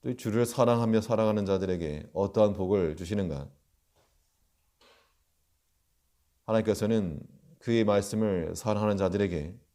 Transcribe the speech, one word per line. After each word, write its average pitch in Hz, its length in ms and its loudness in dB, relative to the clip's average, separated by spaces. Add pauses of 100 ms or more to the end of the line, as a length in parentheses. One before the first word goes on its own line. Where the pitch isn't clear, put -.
또 - 80 -6
이 123 80 -6
주를 113 280 0
사랑하며 117 540 2
사랑하는 107 460 0
자들에게 90 680 -2
어떠한 101 400 2
복을 92 440 0
주시는가? 85 520 -4 (3000)
하나님께서는 107 760 0 (380)
그의 117 260 2
말씀을 101 680 0
사랑하는 107 440 -2
자들에게 92 600 -2 (180)